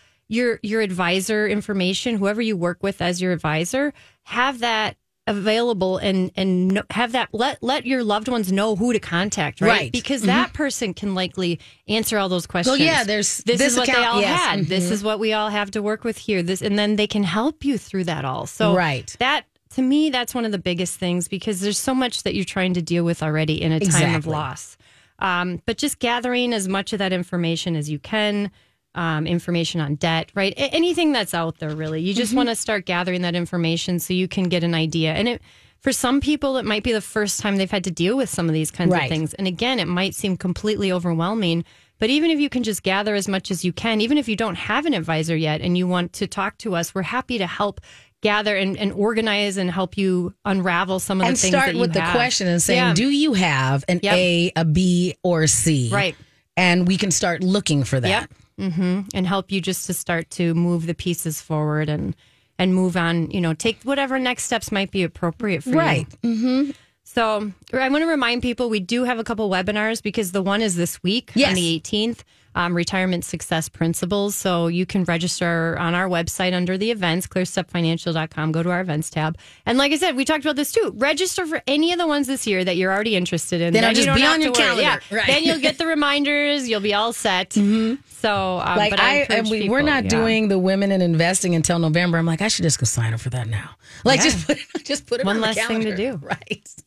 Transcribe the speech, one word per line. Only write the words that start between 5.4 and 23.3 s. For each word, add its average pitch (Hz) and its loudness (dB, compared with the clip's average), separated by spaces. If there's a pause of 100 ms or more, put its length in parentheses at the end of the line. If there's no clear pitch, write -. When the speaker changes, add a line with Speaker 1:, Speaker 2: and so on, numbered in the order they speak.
Speaker 1:
and, 190 0
and 185 2
kn-, 202 0
have 233 -2
that, 240 0
let, 247 -2
let 262 -2
your 254 0
loved 214 0
ones 226 0
know 202 2
who 233 2
to 220 2
contact, 175 -2
right? 196 4
Speaker 2:
Right. 190 2
Speaker 1:
Because 247 -2
Speaker 2:
Mm-hmm. 208 2
Speaker 1:
that 349 2
person 254 -4
can 202 -4
likely 180 -2 (260)
answer 214 0
all 196 0
those 180 -2
questions. 254 2
Speaker 2:
Oh, - 4
yeah, 311 4
there's 208 -2
Speaker 1:
This 240 0
Speaker 2:
this 262 4
Speaker 1:
is 240 0
what 247 0
Speaker 2:
account, 247 4
Speaker 1:
they 240 2
all 233 2
Speaker 2:
yes. 285 2
Speaker 1:
had. 202 0
This 185 0
Speaker 2:
Mm-hmm. 175 -2
Speaker 1:
is 202 -4
what 214 -2
we 220 0
all 214 0
have 208 -2
to 214 -4
work 214 -2
with 220 -4
here. 190 -2
This, 180 -2
and 208 0
then 208 2
they 208 2
can 208 0
help 214 -2
you 269 0
through 190 -4
that 156 -4
all. 131 -4
So 208 2
Speaker 2:
Right. 156 0
Speaker 1:
that, 277 0 (300)
to 262 0
me, 294 4
that's 247 -2
one 240 -2
of 214 -2
the 196 0
biggest 175 -4
things, 175 -2
because 196 -4
there's 202 -2
so 269 0
much 254 -2
that 202 -2
you're 196 -2
trying 185 0
to 175 0
deal 170 0
with 170 -2
already 156 0